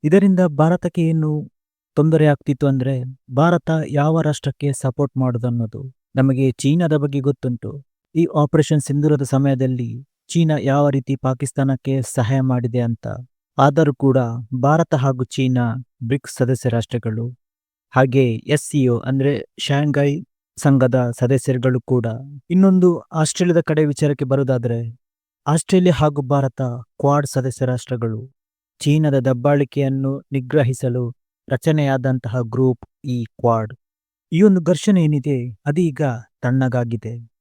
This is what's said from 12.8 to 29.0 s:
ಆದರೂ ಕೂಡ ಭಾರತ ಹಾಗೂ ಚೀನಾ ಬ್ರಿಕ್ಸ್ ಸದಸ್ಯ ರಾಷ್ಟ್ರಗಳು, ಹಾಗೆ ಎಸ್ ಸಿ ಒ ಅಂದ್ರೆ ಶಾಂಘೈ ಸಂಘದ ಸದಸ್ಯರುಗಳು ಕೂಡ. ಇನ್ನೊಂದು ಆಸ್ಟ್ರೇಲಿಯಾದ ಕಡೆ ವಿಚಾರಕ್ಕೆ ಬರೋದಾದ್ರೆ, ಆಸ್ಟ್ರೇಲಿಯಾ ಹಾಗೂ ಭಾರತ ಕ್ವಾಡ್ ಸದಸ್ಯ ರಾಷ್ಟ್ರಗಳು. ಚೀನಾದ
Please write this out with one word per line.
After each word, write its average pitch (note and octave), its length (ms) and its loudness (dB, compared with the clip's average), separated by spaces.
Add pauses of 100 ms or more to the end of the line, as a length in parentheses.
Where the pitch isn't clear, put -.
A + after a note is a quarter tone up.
ಆದರೂ C#3+ 360 4
ಕೂಡ C3+ 240 2 (440)
ಭಾರತ D#3 340 2
ಹಾಗೂ B2+ 280 -2
ಚೀನಾ B2+ 600 -2 (200)
ಬ್ರಿಕ್ಸ್ B2+ 320 -6
ಸದಸ್ಯ B2+ 340 -2
ರಾಷ್ಟ್ರಗಳು, A#2 680 -4 (520)
ಹಾಗೆ B2+ 460 2
ಎಸ್ - 280 -4
ಸಿ C3+ 240 0
ಒ A#2+ 120 2
ಅಂದ್ರೆ C3+ 460 -2 (140)
ಶಾಂಘೈ C#3+ 640 0 (360)
ಸಂಘದ B2+ 600 2
ಸದಸ್ಯರುಗಳು B2+ 640 0
ಕೂಡ. B2 240 -2 (440)
ಇನ್ನೊಂದು F3+ 500 4
ಆಸ್ಟ್ರೇಲಿಯಾದ E3+ 640 0
ಕಡೆ D#3 240 2
ವಿಚಾರಕ್ಕೆ D3 400 0
ಬರೋದಾದ್ರೆ, B2 720 -2 (480)
ಆಸ್ಟ್ರೇಲಿಯಾ F3+ 480 2
ಹಾಗೂ D3 260 0
ಭಾರತ C3+ 400 -2 (380)
ಕ್ವಾಡ್ C#3+ 280 2
ಸದಸ್ಯ C3 380 -4
ರಾಷ್ಟ್ರಗಳು. B2 680 -6 (480)
ಚೀನಾದ D3 400 2